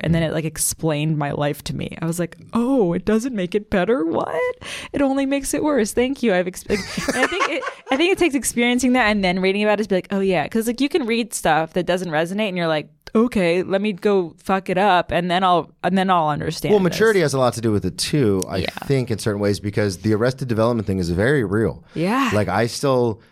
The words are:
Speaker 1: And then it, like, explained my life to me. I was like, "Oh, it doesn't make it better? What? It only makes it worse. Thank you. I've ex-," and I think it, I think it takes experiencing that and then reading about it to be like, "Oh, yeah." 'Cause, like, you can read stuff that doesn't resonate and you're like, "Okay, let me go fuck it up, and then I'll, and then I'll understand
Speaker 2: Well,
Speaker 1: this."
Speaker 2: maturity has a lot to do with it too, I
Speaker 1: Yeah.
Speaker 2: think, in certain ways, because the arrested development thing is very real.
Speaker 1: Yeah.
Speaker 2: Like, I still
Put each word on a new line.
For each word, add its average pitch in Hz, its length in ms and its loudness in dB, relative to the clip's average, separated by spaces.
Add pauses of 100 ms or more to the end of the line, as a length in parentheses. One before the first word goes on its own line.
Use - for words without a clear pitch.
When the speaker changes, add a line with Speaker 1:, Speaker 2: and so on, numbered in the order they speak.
Speaker 1:
And 160 100 2
then 165 80 2
it, 156 120 -2
like, 156 120 -2
explained 156 720 -2
my 143 140 -2
life 147 320 -4
to - 120 -8
me. - 260 -8
I - 40 -4
was 170 140 -4
like, 170 180 -6 (160)
"Oh, 233 400 2
it 185 120 -4
doesn't 220 280 0
make 185 220 -4
it 208 140 -4
better? 220 360 0
What? 494 500 -2 (360)
It - 100 -2
only 269 240 2
makes 277 280 -2
it 294 100 0
worse. 269 300 0
Thank 254 300 -2
you. 226 100 2
I've 180 140 2
ex-," - 220 -10
and 208 80 0 (380)
I 247 100 0
think - 240 0
it, 415 140 -4 (260)
I 269 80 0
think 339 140 2
it 381 80 0
takes 302 160 2
experiencing 247 580 0
that 247 160 4
and 208 140 0
then 180 160 2
reading 190 240 2
about 208 160 2
it 214 40 0
to 214 60 -8
be 196 60 2
like, 180 160 -2
"Oh, 196 80 -2
yeah." 185 300 2
'Cause, 226 180 -2
like, 233 140 -2
you 285 80 0
can 320 180 0
read 233 260 -2
stuff 160 400 0
that 180 140 -2
doesn't 180 220 -2
resonate 170 400 -2
and 180 80 -6
you're 170 100 -2
like, 151 220 -2 (260)
"Okay, 190 480 2
let 190 180 0
me 214 120 -2
go 185 440 0
fuck 190 320 -2
it 180 80 0
up, 185 340 4
and 175 200 0
then 180 120 2
I'll, 180 260 2 (140)
and 180 140 2
then 190 120 2
I'll 170 200 2
understand 156 440 -2
Speaker 2:
Well, 208 100 6
Speaker 1:
this." 175 100 2
Speaker 2:
maturity 208 280 4
has 143 140 2
a 135 40 0
lot 123 140 4
to 117 80 -8
do 113 100 0
with 98 140 0
it 90 120 -6
too, 104 520 2
I 92 80 -4
Speaker 1:
Yeah. 92 120 -4 (160)
Speaker 2:
think, 131 260 0
in 104 80 -4
certain 104 220 -2
ways, 101 180 2
because 101 380 -2
the 107 160 0
arrested 127 340 0
development 113 400 0
thing 98 120 0
is 85 120 0
very 117 320 2
real. 98 400 0 (120)
Speaker 1:
Yeah. 226 380 0
Speaker 2:
Like, 196 160 2
I 98 180 0
still 123 520 0 (120)